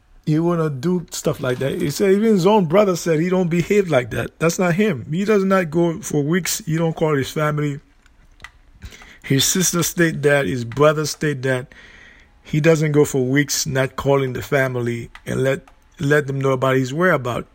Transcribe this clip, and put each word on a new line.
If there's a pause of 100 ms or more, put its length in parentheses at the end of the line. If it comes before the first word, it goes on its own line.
(240)
He
wanna
do
stuff
like
that.
He
said
even
his
own
brother
said
he
don't
behave
like
that.
That's
not
him.
He
does
not
go
for
weeks.
He
don't
call
his
family. (1400)
His
sister
state
that,
his
brother
state
that. (720)
He
doesn't
go
for
weeks
not
calling
the
family (140)
and
let, (400)
let
them
know
about
his
whereabouts.